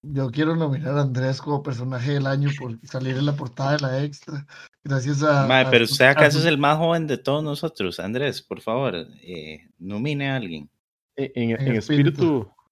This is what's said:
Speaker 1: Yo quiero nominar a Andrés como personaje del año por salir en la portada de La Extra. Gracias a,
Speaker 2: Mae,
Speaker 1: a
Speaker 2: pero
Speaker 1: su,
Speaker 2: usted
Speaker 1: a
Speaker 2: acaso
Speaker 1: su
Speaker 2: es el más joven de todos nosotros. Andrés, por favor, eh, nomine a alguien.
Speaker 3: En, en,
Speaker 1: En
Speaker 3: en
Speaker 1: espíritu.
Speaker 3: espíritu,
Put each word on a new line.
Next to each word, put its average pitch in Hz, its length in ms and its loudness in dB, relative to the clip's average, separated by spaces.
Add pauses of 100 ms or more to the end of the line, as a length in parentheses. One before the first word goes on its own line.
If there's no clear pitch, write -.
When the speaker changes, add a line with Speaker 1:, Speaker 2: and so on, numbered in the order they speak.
Speaker 1:
Yo 135 300 -4
quiero 156 240 0
nominar 143 420 0
a 143 40 2
Andrés 131 380 0
como 143 220 -4
personaje 127 520 -4
del 139 120 0
año 139 220 0 (100)
por 120 260 -10
salir 131 320 -4
en 139 100 0
la 147 100 0
portada 139 400 -2
de 147 60 -2
La 135 200 -2
Extra. 147 420 -10 (380)
Gracias 139 400 -2
a, 143 240 4
Speaker 2:
Mae, 131 180 6
Speaker 1:
a 131 60 0
Speaker 2:
pero 117 160 6
Speaker 1:
su, - 60 -2
Speaker 2:
usted - 140 6
Speaker 1:
a 135 40 8
Speaker 2:
acaso 147 220 6
Speaker 1:
su 147 80 0
Speaker 2:
es 156 60 2
el 156 120 2
más 147 180 4
joven 165 300 0
de 151 100 -2
todos 147 280 -2
nosotros. 143 560 -6
Andrés, 117 420 -4
por - 180 -12
favor, 117 340 -2 (280)
eh, 78 460 -14 (100)
nomine 135 520 -4
a 135 60 -2
alguien. 82 320 -8 (480)
Speaker 3:
En, 135 200 -4
en, 117 140 -2 (100)
Speaker 1:
En 135 80 -2
Speaker 3:
en 117 80 0
Speaker 1:
espíritu. 143 760 0
Speaker 3:
espíritu, - 20 -20 (200)